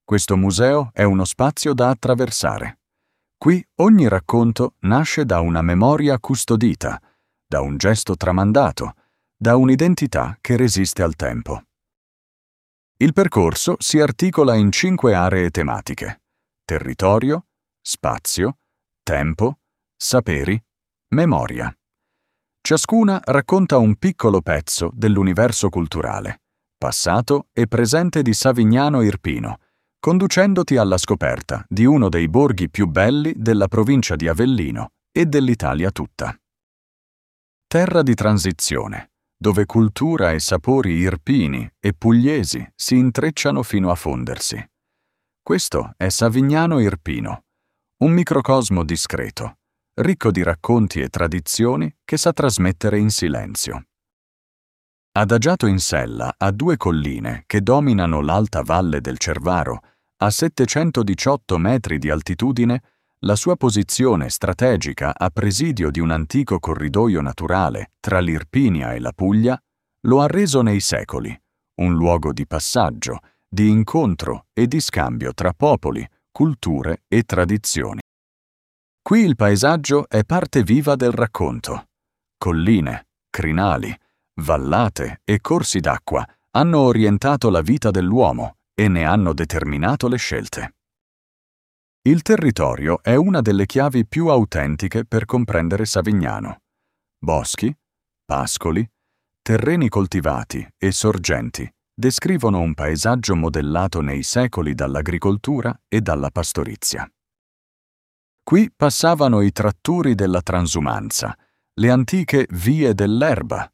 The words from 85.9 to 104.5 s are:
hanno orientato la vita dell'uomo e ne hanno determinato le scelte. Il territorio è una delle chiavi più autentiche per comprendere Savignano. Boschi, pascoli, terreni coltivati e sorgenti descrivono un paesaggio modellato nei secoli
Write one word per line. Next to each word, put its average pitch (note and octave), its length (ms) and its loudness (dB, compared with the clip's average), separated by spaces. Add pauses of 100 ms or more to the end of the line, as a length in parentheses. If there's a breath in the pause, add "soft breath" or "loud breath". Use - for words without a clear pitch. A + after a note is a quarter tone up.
hanno D#3 280 2
orientato A#2 720 2
la F2 120 2
vita A2 300 0
dell'uomo F2+ 680 0 (140)
e G#2+ 140 2
ne F2 160 2
hanno F2 300 2
determinato D#2+ 760 -2
le B2 100 -2
scelte. - 580 -8 (1300)
Il D#3 200 4
territorio E2+ 800 0
è A#2 120 2
una E3+ 260 2
delle G2+ 240 2
chiavi C3 420 0
più E3 200 -2
autentiche F#2+ 760 0
per A2 220 -2
comprendere G2+ 600 -2
Savignano. E2 760 -2 (580)
Boschi, D#2+ 560 -2 (480)
pascoli, E2 640 -4 (520)
terreni B2 480 0
coltivati D2+ 760 -4 (120)
e F#2+ 160 0
sorgenti C#2+ 760 -2 (240)
descrivono A#2+ 680 0
un E2 120 0
paesaggio F#2+ 640 -2
modellato D#2+ 640 -2
nei C#2 240 -4
secoli G2 520 -2